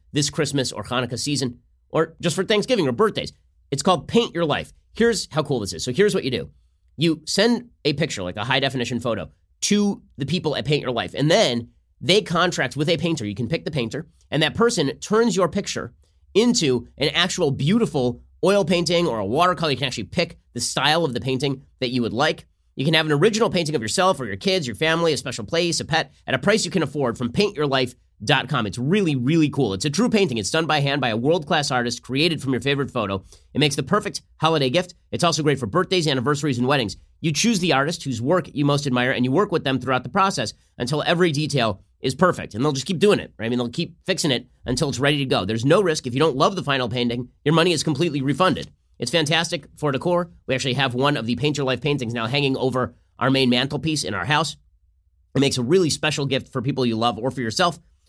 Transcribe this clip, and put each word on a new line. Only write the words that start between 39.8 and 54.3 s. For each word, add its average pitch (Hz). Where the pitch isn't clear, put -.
the -
process 190
until 139
every 170
detail 135
is 131
perfect. 131
And 117
they'll 156
just 135
keep 180
doing 190
it, -
right? 110
I -
mean, 123
they'll 120
keep -
fixing 170
it 120
until 127
it's 117
ready 143
to 139
go. 123
There's 110
no 165
risk. 160
If 120
you 135
don't 151
love 185
the 165
final 135
painting, 120
your 151
money 170
is 151
completely 147
refunded. 139
It's -
fantastic 170
for 147
decor. 175
We 131
actually 127
have 127
one 139
of 113
the 120
Paint 147
Your 139
Life 131
paintings 139
now 113
hanging 135
over 123
our 131
main 135
mantelpiece 143
in 95
our 90
house. 151